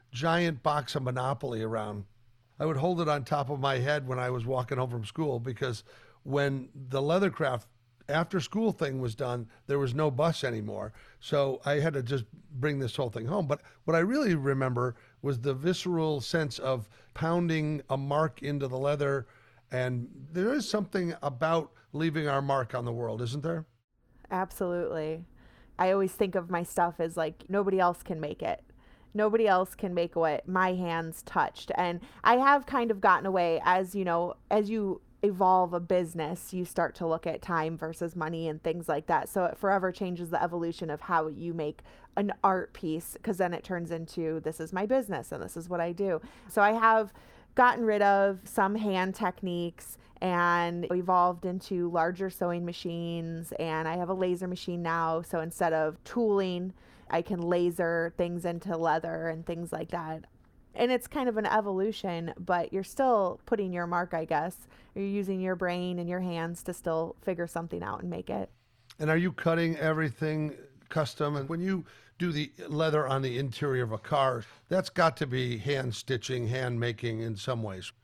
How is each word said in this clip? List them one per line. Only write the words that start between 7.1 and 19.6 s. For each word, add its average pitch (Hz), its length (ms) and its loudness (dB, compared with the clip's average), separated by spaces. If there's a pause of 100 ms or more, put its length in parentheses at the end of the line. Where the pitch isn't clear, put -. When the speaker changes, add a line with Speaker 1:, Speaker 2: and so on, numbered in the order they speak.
Speaker 1:
after-school 175 600 0
thing 135 280 -2
was 117 160 -4
done, 123 320 -4 (200)
there 143 120 2
was 127 160 0
no 151 160 2
bus 151 320 2
anymore. 107 500 -4 (260)
So 139 460 0
I 143 100 2
had 151 180 2
to 135 100 -2
just 120 220 -2 (280)
bring 139 260 0
this 127 160 -2
whole 131 140 0
thing 110 160 -6
home. 165 220 0
But 143 140 0 (240)
what 160 100 4
I 165 40 6
really 220 360 4
remember 131 600 2 (260)
was 135 180 0
the 135 140 0
visceral 160 680 0
sense 151 380 -2
of 131 300 -2 (240)
pounding 160 760 0
a 135 80 0
mark 143 460 0
into 143 240 -2
the 127 100 -4
leather. 139 500 0 (440)